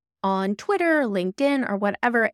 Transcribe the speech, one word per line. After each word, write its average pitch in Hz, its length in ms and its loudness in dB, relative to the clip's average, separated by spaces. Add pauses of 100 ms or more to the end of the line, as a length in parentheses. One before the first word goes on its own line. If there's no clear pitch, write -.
(220)
on 196 320 0
Twitter, 339 480 0
LinkedIn, 240 680 0
or 202 80 -2
whatever. 220 580 0